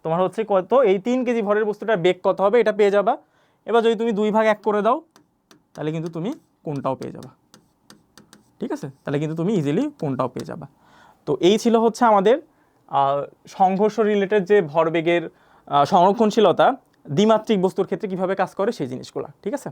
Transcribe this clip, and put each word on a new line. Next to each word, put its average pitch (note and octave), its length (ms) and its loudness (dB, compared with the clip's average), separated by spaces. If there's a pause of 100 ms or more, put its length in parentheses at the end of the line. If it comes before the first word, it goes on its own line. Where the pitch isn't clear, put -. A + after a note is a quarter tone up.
তোমার D#3+ 220 -2
হচ্ছে F#3 160 -4 (100)
কত, F#3+ 200 0 (200)
এই G3 60 2 (100)
তিন B3 180 0
কেজি A#3 220 0
ভরের G#3 220 0
বস্তুটার G#3 360 -2
বেগ F3+ 120 2 (100)
কত F3+ 180 0
হবে G#3 180 2
এটা G#3+ 160 0
পেয়ে G3+ 180 4
যাবা। G3+ 160 0 (560)
এবার A3+ 160 2
যদি A#3 160 2
তুমি A#3 180 -2
দুই G#3+ 160 0
ভাগ A3 180 2
এক G#3 140 -4
করে G#3 180 0
দাও, B3 120 2 (760)
তাহলে D3+ 220 -8
কিন্তু E3 200 -6
তুমি E3+ 140 -6 (360)
কোণটাও C3+ 340 -6
পেয়ে B2+ 160 -12
যাবা, C3 160 -18 (1300)
ঠিক - 160 -8
আছে? E3+ 120 -12 (160)
তাহলে C#3+ 180 -6
কিন্তু D#3 200 -6
তুমি F3 180 -2
easily D3 240 -2 (180)
কোণটাও C3+ 340 -4
পেয়ে - 160 -10
যাবা। C3+ 140 -14 (600)
তো D3+ 60 -4 (180)
এই G#3 140 4
ছিল A3+ 120 2 (100)
হচ্ছে A3+ 260 0
আমাদের, G#3 260 4
আহ, - 840 -4 (380)
সংঘর্ষ G3 380 2 (160)
রিলেটেড G3+ 300 0 (100)
যে G#3 60 6 (160)
ভরবেগের, E3 540 0
আহ, - 560 -4 (100)
সংরক্ষণশীলতা G3 760 4 (500)
দ্বিমাত্রিক A3 480 2
বস্তুর F#3+ 240 -2
ক্ষেত্রে G#3 220 -6
কীভাবে F#3 300 -4
কাজ F3+ 180 -4
করে G3+ 180 -2
সেই C#3 160 -6
জিনিসগুলা, B2+ 360 -12 (140)
ঠিক G#3 140 -6
আছে? F#3+ 140 -12